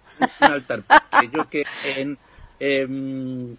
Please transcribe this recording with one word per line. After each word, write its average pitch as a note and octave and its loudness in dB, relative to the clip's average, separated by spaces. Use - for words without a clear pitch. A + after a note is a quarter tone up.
un D4 8
altar, C#4+ -2
porque - 2
yo - -4
que D3+ -4
he, C#3 -4
he, C#3 0
mm, C3 -6